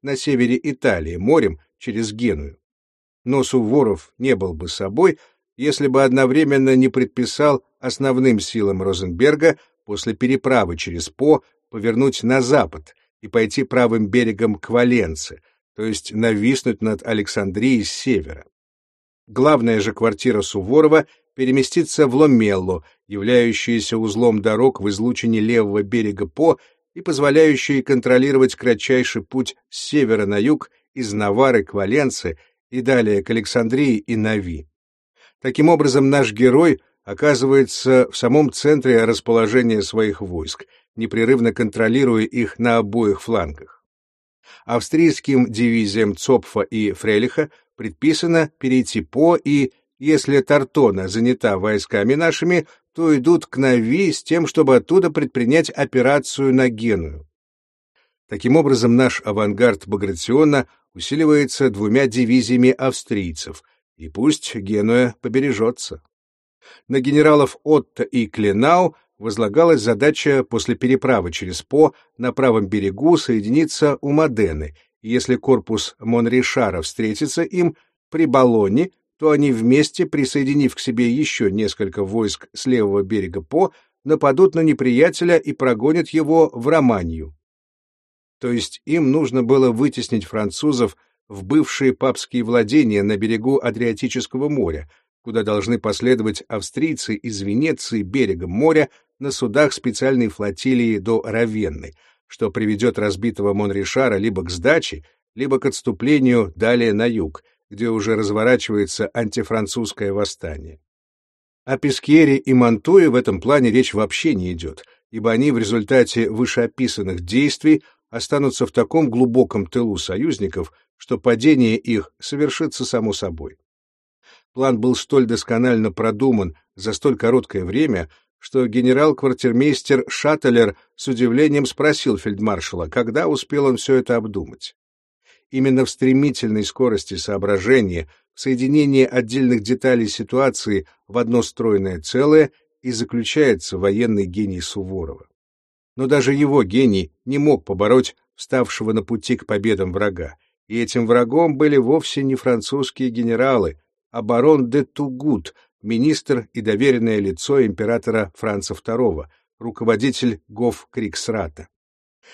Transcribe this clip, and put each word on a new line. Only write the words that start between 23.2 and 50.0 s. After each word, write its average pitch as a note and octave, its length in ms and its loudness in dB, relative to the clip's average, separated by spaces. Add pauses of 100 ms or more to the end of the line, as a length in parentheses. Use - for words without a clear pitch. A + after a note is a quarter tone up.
узлом A2 460 0
дорог A2+ 380 2
в G2 80 -4
излучине A2+ 520 -2
левого G#2+ 420 0
берега G2+ 440 -4
По D#3+ 320 2 (360)
и E3+ 60 -14
позволяющей D3 800 2
контролировать C3 760 2
кратчайший B2 640 0
путь - 340 -6 (120)
с - 100 -16
севера A2 480 0
на G2+ 120 -2
юг C#3+ 320 0 (220)
из A#2 200 -8
Навары G#2+ 500 2
к F#2+ 100 -12
Валенце G2+ 640 -2 (340)
и B2+ 100 -6
далее A#2 420 2
к - 80 -14
Александрии A#2 640 0
и A2+ 200 -6
Нави. G2 500 -4 (760)
Таким C#3+ 280 2
образом, C#3+ 420 4
наш C3+ 220 2
герой C3 480 4 (240)
оказывается B2+ 1040 2
в - 60 -14
самом C3 360 2
центре C3 520 2
расположения A2+ 760 0
своих G#2+ 380 -2
войск, F2 460 -10 (280)
непрерывно A#2 600 2
контролируя A2+ 680 0
их A#2 340 -6
на A#2 180 2
обоих G#2+ 460 0
флангах. E2+ 560 -6 (880)
Австрийским C3+ 840 2
дивизиям A2 640 0
Цопфа - 460 0
и G#2 320 -2
Фрелиха A2 580 -2 (260)
предписано D#3 800 0
перейти B2+ 420 0
По D#3+ 360 2
и, C#3+ 360 0 (260)
если C#3+ 420 2